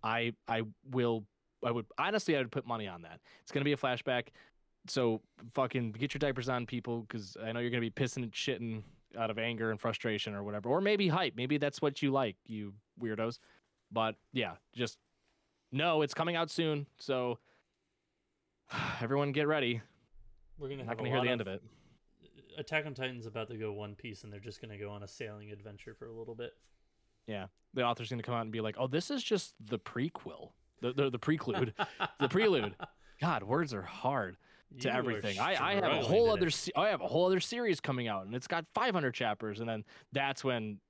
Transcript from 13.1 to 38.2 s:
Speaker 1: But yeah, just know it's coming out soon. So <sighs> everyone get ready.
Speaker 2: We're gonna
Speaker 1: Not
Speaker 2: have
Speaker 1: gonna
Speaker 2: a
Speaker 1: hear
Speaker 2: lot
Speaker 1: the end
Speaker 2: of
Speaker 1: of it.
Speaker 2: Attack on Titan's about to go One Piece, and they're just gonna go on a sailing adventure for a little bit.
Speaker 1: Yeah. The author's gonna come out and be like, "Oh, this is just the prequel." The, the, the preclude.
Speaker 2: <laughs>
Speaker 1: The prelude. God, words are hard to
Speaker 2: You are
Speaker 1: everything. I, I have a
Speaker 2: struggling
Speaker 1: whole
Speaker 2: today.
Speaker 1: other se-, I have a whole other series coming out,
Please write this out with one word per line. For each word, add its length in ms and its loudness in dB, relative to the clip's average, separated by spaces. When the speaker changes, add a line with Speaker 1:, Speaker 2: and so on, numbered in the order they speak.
Speaker 1:
But 260 2
yeah, 240 -2
just 240 -4
know 300 4
it's 120 2
coming 220 0
out 140 0
soon. 360 2
So 400 0
<sighs> 300 -4
everyone 320 2
get 140 4
ready. 340 4
Speaker 2:
We're 100 -8
gonna 160 -8
Speaker 1:
Not 60 -6
Speaker 2:
have 80 -2
Speaker 1:
gonna 100 -2
Speaker 2:
a 40 0
Speaker 1:
hear 60 4
Speaker 2:
lot 60 2
Speaker 1:
the 60 4
end 100 2
Speaker 2:
of 80 -2
Speaker 1:
of 60 -6
it. 80 -10
Speaker 2:
Attack 280 -2
on 80 -8
Titan's 320 -6
about 220 -6
to 80 -10
go 160 -4
One 220 -8
Piece, 300 -12
and 80 -14
they're 80 -14
just 200 -12
gonna 180 -12
go 120 -6
on 120 -10
a 60 -12
sailing 420 -12
adventure 440 -14
for 120 -14
a 60 -14
little 220 -10
bit. 180 -8
Speaker 1:
Yeah. 200 -4
The 120 0
author's 260 -2
gonna 120 -4
come 120 -4
out 80 0
and 100 -6
be 80 -4
like, 180 -4
"Oh, 80 0
this 240 0
is 140 -2
just 340 -2
the 200 -4
prequel." 720 -6
The, 120 0
the, 180 2
the 80 -4
preclude. 560 0
Speaker 2:
<laughs> 240 -6
Speaker 1:
The 80 2
prelude. 460 4
God, 220 2
words 300 0
are 100 -2
hard 540 -2
to 80 2
Speaker 2:
You 60 2
are 40 4
Speaker 1:
everything. 400 0
I, 180 2
I 40 2
have 100 2
a 20 4
Speaker 2:
struggling 180 4
Speaker 1:
whole 220 6
Speaker 2:
today. 60 6
Speaker 1:
other 180 4
se-, 260 0
I 120 4
have 120 2
a 60 -4
whole 200 4
other 140 6
series 400 2
coming 280 0
out, 180 -2